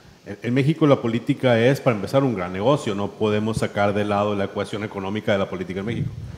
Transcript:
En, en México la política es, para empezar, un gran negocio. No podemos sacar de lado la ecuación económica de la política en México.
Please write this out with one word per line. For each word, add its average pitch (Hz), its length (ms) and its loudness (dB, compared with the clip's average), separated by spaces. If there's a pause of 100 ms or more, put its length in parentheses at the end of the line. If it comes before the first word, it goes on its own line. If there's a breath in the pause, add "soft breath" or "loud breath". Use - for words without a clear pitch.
(260 soft breath)
En, 101 160 -12
en 117 120 -2
México 139 340 2
la 135 140 6
política 120 580 2
es, 131 220 4
para 120 140 2
empezar, 104 280 0
un 123 120 0
gran 90 180 -4
negocio. 113 420 0
No 101 140 -2
podemos 107 480 0
sacar 104 360 0
de 104 120 0
lado 104 300 0
la 98 100 -2
ecuación 101 380 -6
económica 101 480 -4
de 101 80 4
la 95 100 -2
política 92 320 -8
en 202 40 -6
México. 113 240 -4 (280 loud breath)